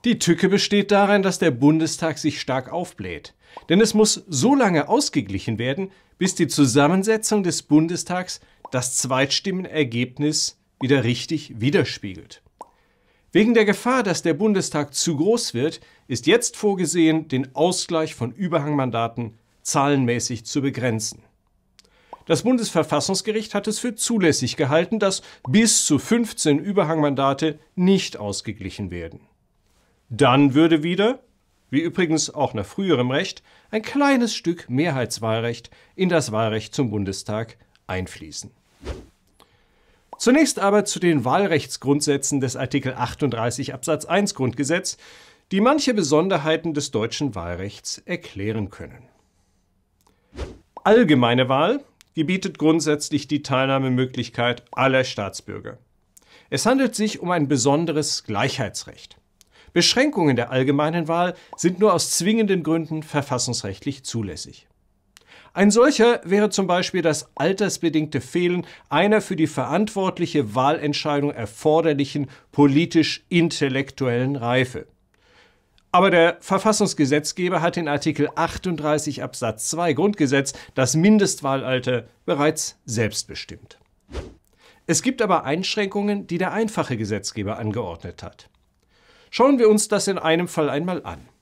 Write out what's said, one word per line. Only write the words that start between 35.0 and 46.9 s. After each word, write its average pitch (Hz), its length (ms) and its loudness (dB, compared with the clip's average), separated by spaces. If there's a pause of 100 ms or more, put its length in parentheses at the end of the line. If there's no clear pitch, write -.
in 185 120 0
das 156 220 0
Wahlrecht 110 460 -2
zum 127 140 0
Bundestag 104 640 -6 (320)
einfließen. 90 640 -10 (1600)
Zunächst 262 440 2
aber 202 240 2
zu 170 160 -6
den 156 240 2
Wahlrechtsgrundsätzen 143 1160 0
des 127 140 -4
Artikel 135 400 -4
achtunddreißig 123 800 -4
Absatz 151 300 -4
eins 202 320 -2
Grundgesetz, 143 600 -2 (540)
die 190 100 0
manche 269 320 2
Besonderheiten 160 800 0
des 143 200 -4